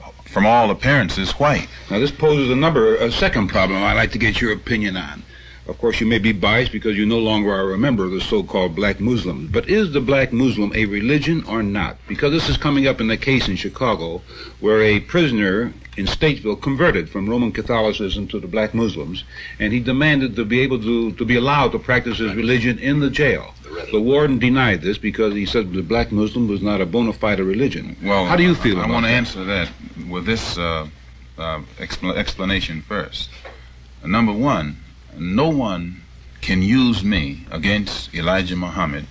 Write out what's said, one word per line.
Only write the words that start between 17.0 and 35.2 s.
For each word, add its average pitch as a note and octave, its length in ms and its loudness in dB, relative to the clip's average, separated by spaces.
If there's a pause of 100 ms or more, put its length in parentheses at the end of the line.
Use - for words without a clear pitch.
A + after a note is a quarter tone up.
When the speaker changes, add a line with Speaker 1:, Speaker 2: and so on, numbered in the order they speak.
Speaker 2:
from G2 220 -4
Roman A#2+ 220 0
Catholicism G#2+ 800 -2
to G#2+ 100 -6
the F2+ 80 -10
Black G#2+ 260 -2
Muslims, F#2 520 -4 (340)
and G#2+ 120 -2
he B2 80 2
demanded C3 580 2
to A#2 80 0
be A#2+ 160 2
able B2+ 180 0
to, A2+ 320 0
to A2+ 140 -4
be A#2+ 100 2
allowed C3 380 2
to A#2 40 0
practice A#2+ 400 -2
his A2 160 -2
religion A#2 460 0
in C#3+ 200 0
the C#3 120 2
jail. A#2+ 420 0 (380)
The G#2+ 100 2
warden C3+ 380 4
denied A#2+ 420 2
this F#2+ 160 -2
because G#2+ 380 -2
he G#2 100 -2
said G2 260 0
the F#2 120 -4
Black A2+ 280 0
Muslim G#2+ 360 0
was G2+ 140 -2
not G2+ 200 0
a F#2+ 40 0
bona A2 280 0
fide G#2 260 0
religion. G2+ 640 -2
Speaker 1:
Well, G2 220 2
Speaker 2:
How F3 100 2
do F3 80 4
you F3 120 6
feel G2+ 220 2
Speaker 1:
I, F2+ 40 0
I - 40 0
Speaker 2:
about A#2 80 0
Speaker 1:
wanna A#2 140 2
Speaker 2:
that? A#2 60 2
Speaker 1:
answer A#2 300 -2
that F#2 260 -2 (400)
with F2+ 160 -6
this, G#2+ 320 -2
uh, E2 300 -2 (500)
uh, D#2+ 240 -6 (160)
expl-, - 380 -6
explanation F#2+ 680 -4
first. - 480 -8 (760)
Number G#2+ 300 2
one, F#2+ 440 0 (400)
no F#2+ 320 0